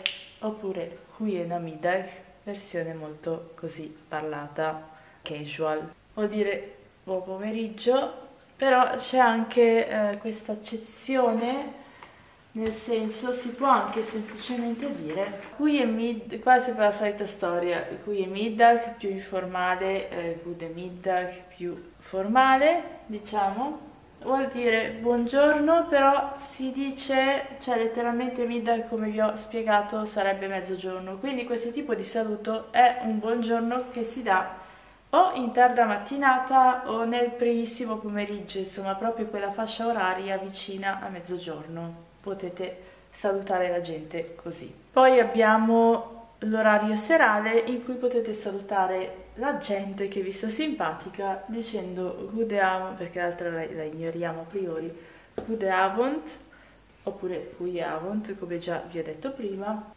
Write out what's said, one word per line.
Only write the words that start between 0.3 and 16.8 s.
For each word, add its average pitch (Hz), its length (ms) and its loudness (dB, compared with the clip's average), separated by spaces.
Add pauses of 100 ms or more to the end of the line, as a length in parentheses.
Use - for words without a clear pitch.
oppure 190 580 -6 (180)
Goeie 196 280 -2 (140)
Mittag, 170 500 -2 (360)
versione 175 500 -6
molto 160 640 -8
così 156 360 -12 (160)
parlata, 156 800 -4 (340)
casual. 156 680 -4 (220)
Vuol 214 140 0
dire 202 460 -2 (280)
buon 185 220 -4
pomeriggio, 220 1040 -2 (280)
però 254 400 4
c'è 254 220 0
anche, 226 720 6
eh, 208 300 0
questa 214 340 -6
accezione, 240 1300 -2 (760)
nel 220 200 -2
senso, 220 600 -2
si 247 180 -6
può 269 180 0
anche 226 340 4
semplicemente 233 920 -6
dire, 175 480 -6 (160)
qui 294 240 4
è 247 60 4
mid-, 226 540 -2
qua 254 160 8
è 247 40 6
sempre 226 240 0